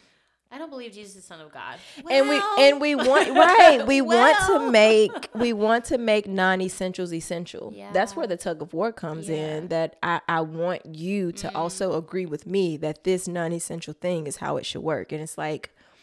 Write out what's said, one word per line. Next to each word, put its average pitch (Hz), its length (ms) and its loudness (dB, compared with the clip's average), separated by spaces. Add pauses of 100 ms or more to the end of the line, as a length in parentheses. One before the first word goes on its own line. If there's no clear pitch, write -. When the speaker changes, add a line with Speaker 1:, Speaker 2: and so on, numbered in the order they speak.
(520)
Speaker 1:
"I 247 80 -18
don't 320 100 -14
believe 247 240 -14
Jesus 202 240 -20
is 185 60 -20
the - 40 -20
Son 165 140 -20
of 151 100 -20
God." 127 260 -14 (320)
Speaker 2:
And 269 200 4
we, 294 100 2
Speaker 1:
Well. 403 200 -2
Speaker 2:
and 277 200 6
we 294 160 0
want, 277 340 4
Speaker 1:
<laughs> 262 60 0
Speaker 2:
right, 330 500 8
we 269 140 4
want 254 380 6 (100)
to 392 120 4
Speaker 1:
Well. 269 120 -2
Speaker 2:
make, 220 640 4
we 240 160 -2
want 220 340 0
to 247 120 -2
make 214 280 0
non-essentials 185 840 -2
essential. 170 600 -10 (180)
That's 202 240 0
where 330 80 -6
Speaker 1:
Yeah. 247 60 -4
Speaker 2:
the 175 80 -4
tug 165 240 -6
of - 120 -14
war 208 200 -2
comes 160 340 -10
in, 156 360 -6
Speaker 1:
Yeah. 180 40 -10
Speaker 2:
that 165 340 -4
I, 170 280 -2
I 170 100 0
want 165 460 -4 (100)
you 175 380 -4
to - 140 -10
Speaker 1:
Mm. - 80 -10
Speaker 2:
also 175 420 -4
agree 175 300 -6
with 151 200 -10
me 180 300 -2
that 151 260 -6
this 185 240 -2
non-essential 165 680 -6
thing 175 300 -4
is 143 120 -10
how 160 180 -6
it - 100 -6
should - 180 -10
work. 147 280 -4
And 151 100 -8
it's 156 160 -14
like, 156 380 -8 (280)